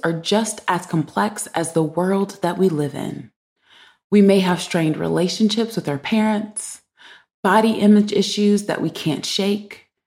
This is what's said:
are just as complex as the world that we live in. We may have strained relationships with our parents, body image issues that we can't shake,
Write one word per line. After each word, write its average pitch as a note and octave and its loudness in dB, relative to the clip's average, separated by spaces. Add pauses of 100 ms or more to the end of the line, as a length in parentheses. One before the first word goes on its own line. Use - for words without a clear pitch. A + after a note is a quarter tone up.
are E3+ 0
just G3+ -2
as F3+ 0
complex G3+ -2
as E3 -4
the E3 2
world F#3 -2
that F3 -4
we F#3+ 4
live D3 -2
in. - -10 (800)
We G#3 6
may G3 6
have F3+ 0
strained D#3+ -2
relationships F#3 -2
with - -4
our C#3+ -4
parents, G#3+ -4 (600)
body A3 4
image G#3 4
issues G#3 2
that - -4
we D#3+ -2
can't - -6
shake, G3+ -4 (200)